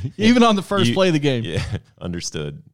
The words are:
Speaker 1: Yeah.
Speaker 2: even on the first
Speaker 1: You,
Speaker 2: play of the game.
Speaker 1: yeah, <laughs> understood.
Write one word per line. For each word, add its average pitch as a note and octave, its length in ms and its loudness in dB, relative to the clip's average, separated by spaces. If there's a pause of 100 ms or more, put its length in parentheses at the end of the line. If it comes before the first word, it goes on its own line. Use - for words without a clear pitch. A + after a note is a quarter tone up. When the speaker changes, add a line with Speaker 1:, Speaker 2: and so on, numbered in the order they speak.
Speaker 1:
Yeah. C#3+ 60 -8 (180)
Speaker 2:
even A#3+ 160 6
on A3+ 100 4
the F#3+ 80 -2
first F#3+ 260 0
Speaker 1:
You, A#2+ 60 0
Speaker 2:
play F#3 140 4
of E3+ 60 2
the D3+ 60 2
game. C3+ 240 0
Speaker 1:
yeah, D#2+ 180 -4 (200)
<laughs> - 180 -20
understood. D#2 600 -8 (120)